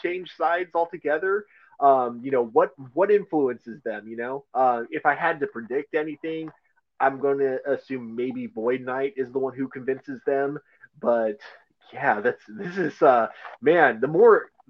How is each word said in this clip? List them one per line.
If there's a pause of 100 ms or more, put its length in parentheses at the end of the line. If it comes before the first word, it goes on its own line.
change
sides
altogether. (340)
Um,
you
know,
what, (200)
what
influences
them,
you
know?
Uh,
if
I
had
to
predict
anything, (480)
I'm
gonna
assume
maybe
Void
Knight
is
the
one
who
convinces
them. (400)
But, (520)
yeah,
that's,
this
is,
uh, (320)
man,
the
more, (180)